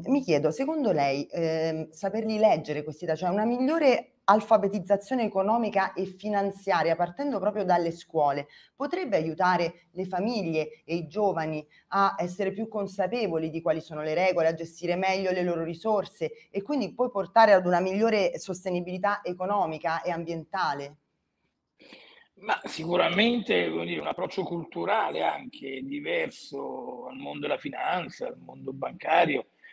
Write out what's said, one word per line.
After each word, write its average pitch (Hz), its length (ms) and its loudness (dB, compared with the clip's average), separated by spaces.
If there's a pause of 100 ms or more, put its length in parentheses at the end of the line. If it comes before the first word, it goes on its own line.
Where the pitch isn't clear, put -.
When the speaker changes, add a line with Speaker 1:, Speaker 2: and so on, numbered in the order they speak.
Speaker 1:
mi 269 160 4
chiedo, 151 280 4
secondo 269 400 0
lei, 143 400 2
ehm, 160 600 -2
saperli 214 460 -4
leggere 160 460 2
questi 156 240 -10
dati, 156 140 -2
cioè 180 80 -2
una 202 160 2
migliore 262 720 2 (120)
alfabetizzazione 202 960 2
economica 196 680 0
e 185 120 -4
finanziaria, 196 920 0
partendo 190 420 -2
proprio 202 260 0
dalle 175 280 4
scuole, 143 560 0 (260)
potrebbe 285 420 -2
aiutare 170 760 2
le 185 140 -6
famiglie 180 800 -2
e 165 120 -2
i 165 100 -6
giovani 160 580 -2 (240)
a 196 300 2
essere 190 340 -2
più 220 160 -6
consapevoli 190 840 -2
di 165 100 -6
quali 160 200 0
sono 151 220 -10
le 156 120 -2
regole, 175 340 2
a 165 60 2
gestire 170 420 -4
meglio 190 340 0
le 180 120 0
loro 170 200 0
risorse 170 880 -4
e 202 120 -4
quindi 247 320 -2
poi 247 160 0
portare 208 420 6
ad 180 140 8
una 180 140 4
migliore 202 580 2
sostenibilità 185 840 -2
economica 180 800 -2
e 175 80 -2
ambientale? 160 840 -4 (1400)
Speaker 2:
Ma 208 260 -2
sicuramente, 175 1040 2
vuol 170 160 -4
dire, 170 140 -4
un 151 80 -6
approccio 175 340 -4
culturale 170 800 -2
anche 135 600 -6
diverso 139 1200 -6
al 131 100 -12
mondo 143 300 -8
della 143 120 -2
finanza, 143 680 -4
al - 120 -10
mondo 135 360 -12
bancario, 143 760 0 (220)